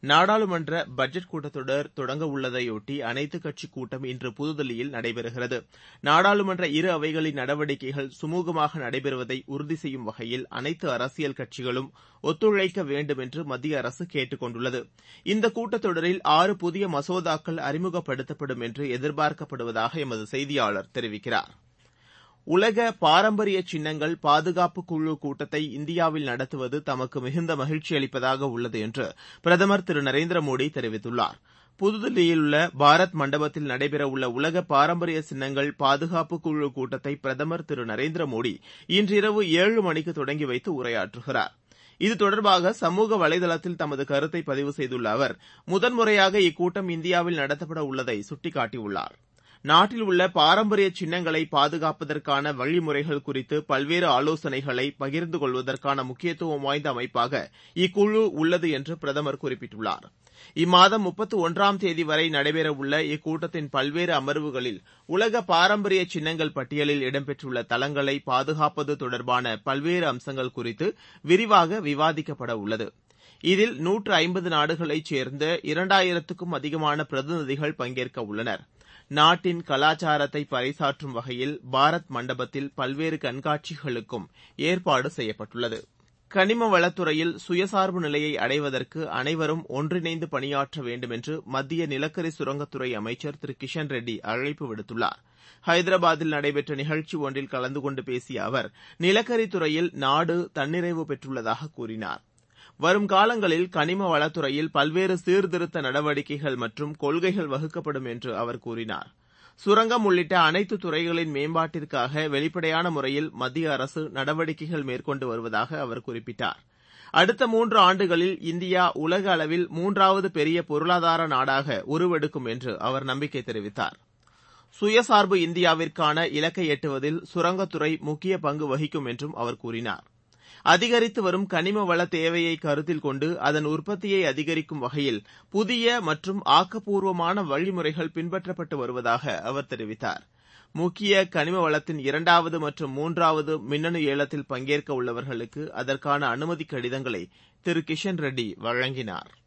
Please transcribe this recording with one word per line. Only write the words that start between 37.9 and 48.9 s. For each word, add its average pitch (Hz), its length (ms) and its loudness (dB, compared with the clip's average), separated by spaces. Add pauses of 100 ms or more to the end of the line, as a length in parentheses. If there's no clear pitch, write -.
மோடி 113 320 -2 (280)
இன்றிரவு 202 640 4
ஏழு 202 320 4
மணிக்கு 160 300 0
தொடங்கி 147 320 -2
வைத்து 127 400 -4
உரையாற்றுகிறார். 117 680 -2 (460)
இது 214 180 2
தொடர்பாக 196 560 4
சமூக 196 560 2
வலைதளத்தில் 170 480 0
தமது 143 280 -4
கருத்தை 151 380 0
பதிவு 143 300 -2
செய்துள்ள 123 380 -2
அவர், 127 300 0 (240)
முதன்முறையாக 208 760 4
இக்கூட்டம் 180 480 2
இந்தியாவில் 170 500 0
நடத்தப்பட 151 400 -2
உள்ளதை 131 500 -4
சுட்டிக்காட்டியுள்ளார். 113 880 -6 (480)